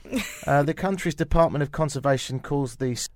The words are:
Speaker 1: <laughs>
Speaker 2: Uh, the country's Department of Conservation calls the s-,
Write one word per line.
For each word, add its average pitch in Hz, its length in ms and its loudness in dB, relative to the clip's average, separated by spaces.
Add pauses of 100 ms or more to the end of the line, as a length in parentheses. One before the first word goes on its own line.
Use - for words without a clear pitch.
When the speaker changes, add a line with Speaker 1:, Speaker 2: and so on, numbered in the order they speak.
Speaker 1:
<laughs> - 420 -6
Speaker 2:
Uh, 143 160 6
the 156 100 0
country's 185 420 -2
Department 165 480 4
of 139 80 -2
Conservation 135 720 0
calls 139 360 -2
the 127 160 -2
s-, - 240 -6